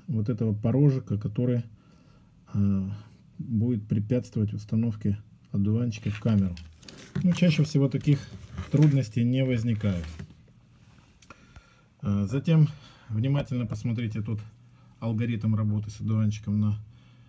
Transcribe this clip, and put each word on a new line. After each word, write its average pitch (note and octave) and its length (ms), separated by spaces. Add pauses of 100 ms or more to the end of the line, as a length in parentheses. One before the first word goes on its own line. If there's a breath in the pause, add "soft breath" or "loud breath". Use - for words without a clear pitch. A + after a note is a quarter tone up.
вот A2 220
этого A2 240
порожика, B2+ 640
который, A#2+ 460 (920 soft breath)
э, G2 360 (480 loud breath)
будет A2+ 500
препятствовать G#2+ 680
установке A2 640 (340)
одуванчика G#2+ 580
в G#2 100
камеру. G2 360 (680 loud breath)
Ну, F3+ 100
чаще D#3+ 300
всего C#3 260
таких C#3+ 300 (520)
трудностей C3+ 520
не C3 220
возникает. G#2+ 600 (2000 soft breath)
Э, G2+ 260
затем C#3+ 400 (420 loud breath)
внимательно B2 560
посмотрите A2 560
тут G#2+ 180 (600 soft breath)
алгоритм A2 560
работы G#2 340
с - 120
одуванчиком G#2+ 580
на G#2 200 (500 soft breath)